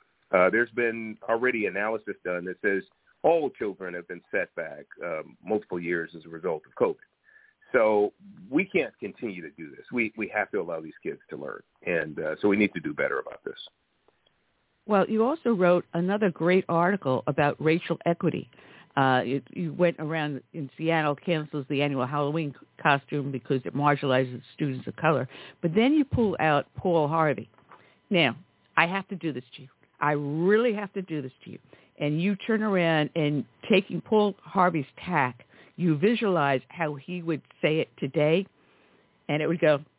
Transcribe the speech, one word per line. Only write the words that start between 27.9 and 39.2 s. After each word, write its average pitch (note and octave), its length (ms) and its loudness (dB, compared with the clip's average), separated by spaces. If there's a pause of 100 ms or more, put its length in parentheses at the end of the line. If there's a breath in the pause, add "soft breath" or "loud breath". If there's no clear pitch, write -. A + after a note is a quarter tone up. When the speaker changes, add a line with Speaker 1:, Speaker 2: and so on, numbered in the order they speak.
Speaker 2:
Now, D#3+ 260 4 (400)
I D#3+ 100 4
have F#3 220 -4
to G3 80 -8
do E3 160 -4
this B2+ 120 -8 (120)
to - 60 -18
you. C3+ 60 -20 (320)
I D3 120 2
really E3+ 600 2
have G3+ 180 -8
to G3 80 -6
do D#3+ 220 -6
this C3 100 -10 (120)
to - 80 -14
you. - 60 -16 (400 soft breath)
And D3+ 220 0
you G3 160 2 (100)
turn A3 160 2
around E3+ 520 2
and D3 320 0 (240)
taking F#3+ 320 2
Paul G#3 400 2
Harvey's E3+ 420 0 (180)
tack, C#3+ 440 0 (300 soft breath)
you E3 200 2
visualize E3+ 720 2
how D3+ 280 -6
he F3 260 -10
would E3 180 -2 (220)
say D#3 160 2
it C3+ 100 0 (100)
today, D#3 480 2 (840 soft breath)